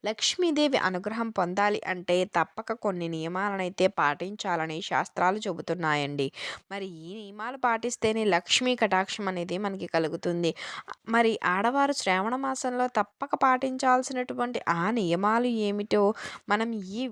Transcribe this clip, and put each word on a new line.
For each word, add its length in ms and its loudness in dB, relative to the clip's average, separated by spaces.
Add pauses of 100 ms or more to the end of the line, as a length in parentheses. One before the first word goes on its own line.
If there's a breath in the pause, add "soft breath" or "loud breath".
లక్ష్మీదేవి 680 2 (100)
అనుగ్రహం 500 -4
పొందాలి 420 2 (120)
అంటే 240 0 (200)
తప్పక 480 -2
కొన్ని 300 -2
నియమాలనైతే 760 0 (120)
పాటించాలని 800 -2 (120)
శాస్త్రాలు 560 2
చెబుతున్నాయండి. 840 -2 (460 loud breath)
మరి 140 -8 (180)
ఈ 40 -12 (100)
నియమాలు 460 -10
పాటిస్తేనే 580 0 (120)
లక్ష్మీ 460 2
కటాక్షం 500 0
అనేది 340 -4
మనకి 300 -6
కలుగుతుంది. 560 0 (640 loud breath)
మరి 180 4 (220)
ఆడవారు 460 2
శ్రావణ 320 0 (120)
మాసంలో 420 -2 (120)
తప్పక 340 -2 (120)
పాటించాల్సినటువంటి 1160 2 (160)
ఆ 40 0 (180)
నియమాలు 500 2 (180)
ఏమిటో 360 2 (480 loud breath)
మనం 180 2 (240)
ఈ 180 -4